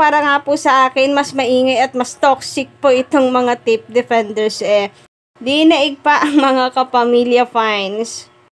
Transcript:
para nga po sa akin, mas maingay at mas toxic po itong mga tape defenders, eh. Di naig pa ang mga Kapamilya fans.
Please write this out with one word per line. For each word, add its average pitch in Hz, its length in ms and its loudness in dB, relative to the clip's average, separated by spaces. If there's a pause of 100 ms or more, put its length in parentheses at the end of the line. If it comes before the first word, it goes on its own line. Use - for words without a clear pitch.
para 302 240 2
nga 285 160 0
po 285 160 -2
sa 269 320 2
akin, 269 240 0
mas 277 240 -2
maingay 254 400 0
at 254 160 -2
mas 247 240 -6
toxic 269 640 -2
po 285 80 2
itong 262 400 2
mga 247 320 0
tape 220 240 -2
defenders, 220 800 -2
eh. 202 240 0 (480)
Di 294 320 0
naig 285 320 0
pa 294 240 0
ang 294 160 2
mga 262 320 0
Kapamilya 247 720 0
fans. 220 880 -6 (260)